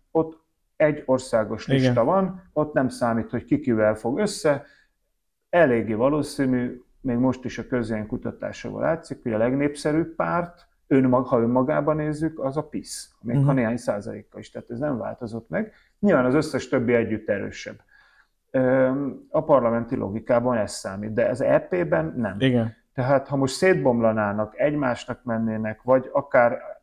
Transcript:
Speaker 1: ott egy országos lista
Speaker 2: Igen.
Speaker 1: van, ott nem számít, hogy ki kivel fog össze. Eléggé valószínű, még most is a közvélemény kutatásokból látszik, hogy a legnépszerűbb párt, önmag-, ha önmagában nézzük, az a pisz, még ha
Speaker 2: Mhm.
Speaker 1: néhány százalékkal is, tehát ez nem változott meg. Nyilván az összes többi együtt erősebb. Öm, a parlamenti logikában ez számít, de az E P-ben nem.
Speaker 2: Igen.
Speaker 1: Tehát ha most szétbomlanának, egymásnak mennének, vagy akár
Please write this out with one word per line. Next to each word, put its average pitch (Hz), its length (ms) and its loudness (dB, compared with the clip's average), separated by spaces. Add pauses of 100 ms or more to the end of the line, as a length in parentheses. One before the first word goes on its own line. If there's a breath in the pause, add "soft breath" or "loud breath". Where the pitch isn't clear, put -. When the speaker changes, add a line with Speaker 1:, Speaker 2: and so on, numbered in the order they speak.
(120)
Speaker 1:
ott 160 280 0 (360)
egy 151 300 2
országos 113 640 -2
lista 131 240 4
Speaker 2:
Igen. 120 140 4
Speaker 1:
van, 185 480 0
ott 151 200 -2
nem 131 160 2
számít, 117 400 -2
hogy 120 160 -4
ki 147 140 2
kivel 107 360 2
fog 120 240 -4
össze. 156 440 0 (840 soft breath)
Eléggé 120 440 4
valószínű, 127 880 0 (200)
még 120 160 -2
most 127 280 0
is - 120 -8
a 113 100 -8
közvélemény 110 400 -2
kutatásokból 107 760 -8
látszik, 156 420 -4
hogy 117 100 -2
a 107 40 0
legnépszerűbb 147 800 0
párt, 170 520 -4 (200)
önmag-, 127 400 4
ha 123 140 2
önmagában 143 540 2
nézzük, 151 440 -4
az 135 180 -4
a 151 100 -4
pisz, - 440 -12 (100)
még 117 140 -4
ha 143 60 4
Speaker 2:
Mhm. 139 140 4
Speaker 1:
néhány 120 220 0
százalékkal 104 600 -8
is, 104 100 -16
tehát - 200 -14
ez 120 100 -8
nem 143 180 -2
változott 110 520 -8
meg. 208 240 -4 (260)
Nyilván 156 260 2
az 127 80 2
összes 151 340 -2
többi 120 260 0
együtt 110 360 0
erősebb. 104 500 -6 (720)
Öm, 131 800 0
a 151 140 0
parlamenti 117 520 2
logikában 113 600 0
ez 101 140 -2
számít, 104 420 -8
de 117 160 2
az 120 120 -4
E 143 180 4
P-ben 160 580 -2
nem. 101 220 -4
Speaker 2:
Igen. 120 340 2 (200)
Speaker 1:
Tehát 131 340 0
ha 143 80 -4
most 135 200 0
szétbomlanának, 113 1040 2
egymásnak 131 640 -2
mennének, 110 580 -2
vagy 127 300 2
akár 127 460 4 (260)